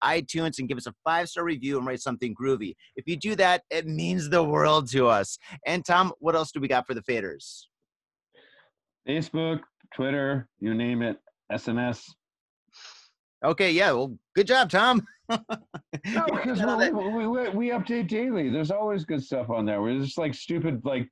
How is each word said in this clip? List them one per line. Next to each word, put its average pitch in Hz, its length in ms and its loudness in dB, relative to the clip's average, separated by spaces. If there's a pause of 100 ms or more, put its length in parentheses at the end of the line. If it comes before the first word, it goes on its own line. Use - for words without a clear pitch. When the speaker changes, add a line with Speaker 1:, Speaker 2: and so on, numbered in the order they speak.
Speaker 1:
iTunes 160 560 0
and 131 80 -4
give 123 120 -6
us 120 80 -12
a 110 80 -10 (100)
five-star 170 400 -2
review 139 320 -4
and 127 100 -2
write 127 140 -4
something 120 340 -4
groovy. 120 380 -2 (240)
If - 100 -12
you 170 100 -2
do 208 200 -4
that, 180 320 4
it 165 180 -4
means 165 440 -2
the 175 120 6
world 151 500 4
to 127 140 4
us. 104 300 2 (300)
And 175 180 0
Tom, 180 340 4
what 156 160 2
else 160 160 0
do 151 100 -6
we 135 80 -2
got 127 180 2
for 127 80 -4
the 113 80 -6
faders? 98 600 -6 (1400)
Speaker 2:
Facebook, 160 540 -2 (340)
Twitter, 135 540 -2 (120)
you 107 140 0
name 120 280 0
it, 113 160 -2 (340)
S - 160 -4
N 117 100 0
S. 123 320 -4 (1300)
Speaker 1:
Okay, 170 280 2
yeah, 180 200 4
well, 127 240 0 (180)
good 196 120 4
job, 247 240 4
Tom. 226 360 4 (220)
<laughs> 226 80 0 (720)
Speaker 2:
No, 233 200 0
Speaker 1:
You - 60 0
Speaker 2:
because 247 260 -2
Speaker 1:
got 220 80 2
all 247 100 2
Speaker 2:
we, 208 60 4
Speaker 1:
that. 180 100 2
Speaker 2:
we, 214 320 -2
we, 240 220 0
we 214 220 -2
update 220 380 -2
daily. 214 420 0
There's 151 200 0
always 202 360 -2
good 151 180 -4
stuff 123 240 -4
on 113 160 0
there. 104 160 0
We're 123 220 0
just, 139 160 -4
like, 151 160 -2
stupid, 151 500 -4
like, 131 280 -2